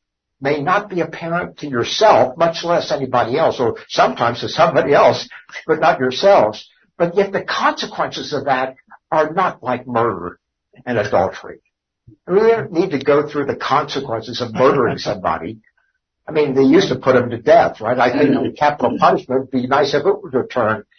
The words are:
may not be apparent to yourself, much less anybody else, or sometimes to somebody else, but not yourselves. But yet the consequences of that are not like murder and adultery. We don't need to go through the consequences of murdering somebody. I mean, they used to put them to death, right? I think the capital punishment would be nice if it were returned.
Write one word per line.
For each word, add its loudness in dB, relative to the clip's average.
may -2
not -2
be -4
apparent -6
to -12
yourself, 2
much 0
less 0
anybody -2
else, 0
or -2
sometimes 0
to -6
somebody 2
else, 4
but 0
not 2
yourselves. 2
But -2
yet 2
the -4
consequences -4
of -4
that -2
are 2
not -2
like -6
murder -4
and -4
adultery. -2
We 2
don't 2
need -2
to -2
go 2
through -6
the -4
consequences -4
of -8
murdering 2
somebody. -6
I -12
mean, 0
they 4
used 4
to -2
put 2
them 0
to -8
death, 4
right? -2
I 2
think 2
the -2
capital 0
punishment 2
would -12
be -2
nice 2
if 0
it -4
were -2
returned. -2